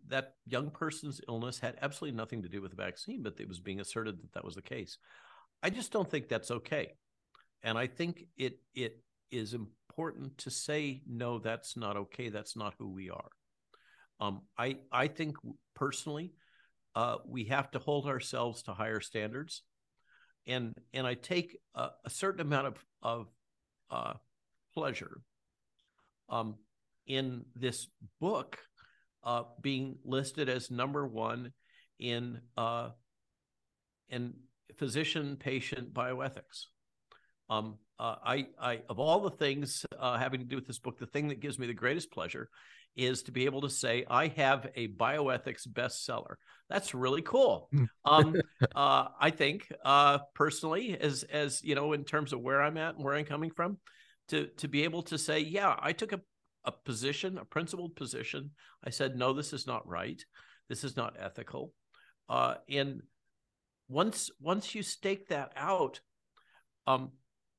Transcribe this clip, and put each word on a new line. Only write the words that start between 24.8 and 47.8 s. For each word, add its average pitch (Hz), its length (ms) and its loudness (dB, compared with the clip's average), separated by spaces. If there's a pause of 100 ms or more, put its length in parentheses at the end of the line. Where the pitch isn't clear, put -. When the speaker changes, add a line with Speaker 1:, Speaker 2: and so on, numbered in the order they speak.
Speaker 1:
um, 113 280 -2 (500)
in 131 400 -2 (100)
this 120 320 -2 (320)
book, 175 380 0 (640)
uh, 120 200 0 (180)
being 135 420 -2
listed 135 460 0
as 127 220 0
number 139 340 0
one 117 460 -2 (480)
in, 120 420 -2 (160)
uh, 117 320 0 (1200)
in 120 240 -4 (440)
physician-patient 135 1160 -2
bioethics. 127 720 -4 (840)
Um, 110 280 -2 (220)
uh, 113 240 0
I, 131 240 2 (120)
I, 120 300 0
of 104 80 -4
all 160 220 6
the 196 100 2
things, 143 560 0 (140)
uh, 123 180 2
having 131 220 2
to 123 60 -6
do 131 100 -4
with 127 100 -4
this 117 140 -8
book, - 180 -8
the 117 80 -10
thing 147 220 0
that 135 120 -4
gives 120 200 -6
me 127 80 -2
the 120 60 -4
greatest 123 360 0
pleasure - 400 -6 (460)
is 127 280 2
to - 80 -12
be 123 140 2
able 139 160 0
to 139 80 0
say, 120 400 0
"I 139 200 6
have 135 460 4
a 117 120 -2
bioethics 127 800 0
bestseller." 120 680 -4 (340)
That's - 260 -2
really 131 260 2
cool. 226 500 6
Speaker 2:
Hmm. 139 120 8 (220)